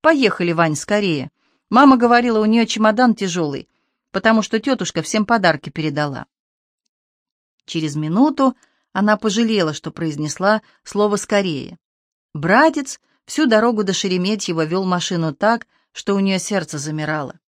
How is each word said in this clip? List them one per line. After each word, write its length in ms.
«Поехали, 520
Вань, 220
скорее. 560
Мама 260
говорила, 440
у 40
нее 220
чемодан 480
тяжелый, 540
потому 320
что 160
тетушка 440
всем 220
подарки 460
передала». 560
Через 300
минуту... 600
Она 240
пожалела, 580
что 180
произнесла 680
слово 340
«скорее». 640
Братец 680
всю 200
дорогу 380
до 80
Шереметьево 720
вел 200
машину 500
так, 340
что 220
у 40
нее 200
сердце 400
замирало. 600